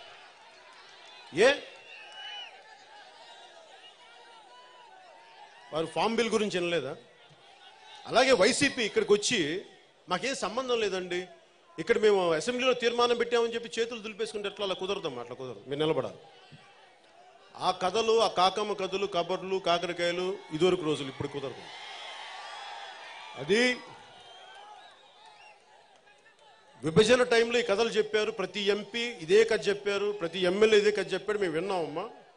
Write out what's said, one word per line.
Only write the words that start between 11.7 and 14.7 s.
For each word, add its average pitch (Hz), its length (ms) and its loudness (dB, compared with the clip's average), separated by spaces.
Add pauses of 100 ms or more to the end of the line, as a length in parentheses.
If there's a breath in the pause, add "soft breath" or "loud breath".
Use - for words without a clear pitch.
ఇక్కడ 233 180 2
మేము 196 360 6
అసెంబ్లీలో 247 400 2
తీర్మానం 240 440 2
పెట్టామని 233 360 0
చెప్పి 226 280 -4
చేతులు 226 180 -4
దులిపేసుకుంటే 208 500 -6
ఎట్లా? 208 160 -6
అలా 190 80 0